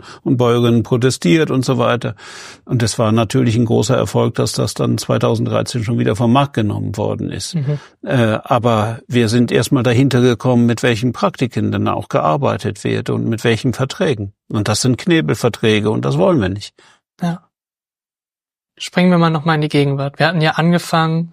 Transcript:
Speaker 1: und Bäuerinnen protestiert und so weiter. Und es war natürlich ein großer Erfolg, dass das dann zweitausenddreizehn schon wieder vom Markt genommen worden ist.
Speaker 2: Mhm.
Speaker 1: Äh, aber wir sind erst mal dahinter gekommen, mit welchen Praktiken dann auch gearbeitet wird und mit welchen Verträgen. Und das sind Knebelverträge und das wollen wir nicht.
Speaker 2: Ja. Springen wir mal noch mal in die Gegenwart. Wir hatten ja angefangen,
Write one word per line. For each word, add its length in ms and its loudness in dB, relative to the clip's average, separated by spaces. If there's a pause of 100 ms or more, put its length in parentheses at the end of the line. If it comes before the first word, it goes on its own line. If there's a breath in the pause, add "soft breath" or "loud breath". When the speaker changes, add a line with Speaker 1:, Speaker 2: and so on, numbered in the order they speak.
(220 loud breath)
Speaker 1:
und 140 0
Bäuerinnen 460 2
protestiert 680 2
und 140 0
so 140 0
weiter. 360 -2 (500 loud breath)
Und 180 -2
es 160 -2
war 140 2
natürlich 440 2
ein 100 2
großer 300 2
Erfolg, 380 0
dass 180 -2
das 220 -4
dann 240 -2
zweitausenddreizehn 840 -2
schon 140 -2
wieder 180 0
vom 160 2
Markt 220 2
genommen 420 -4
worden 340 -4
ist. 240 -8
Speaker 2:
Mhm. 240 -4 (240 loud breath)
Speaker 1:
Äh, 400 2
aber 680 0
wir 200 2
sind 240 2
erst 200 0
mal 100 2
dahinter 380 2
gekommen, 460 2
mit 160 0
welchen 300 0
Praktiken 600 -2
dann 160 -2
auch 200 -4
gearbeitet 760 -2
wird 260 -2
und 180 -2
mit 160 -2
welchen 280 0
Verträgen. 600 -4 (160)
Und 200 -2
das 140 0
sind 160 0
Knebelverträge 920 0
und 140 -2
das 140 -2
wollen 220 2
wir 80 0
nicht. 260 -8 (460 soft breath)
Speaker 2:
Ja. 280 -6 (1300)
Springen 340 0
wir 80 4
mal 120 4
noch 140 -2
mal 100 2
in 60 0
die 80 0
Gegenwart. 500 0
Wir 80 4
hatten 140 0
ja 120 2
angefangen, 800 0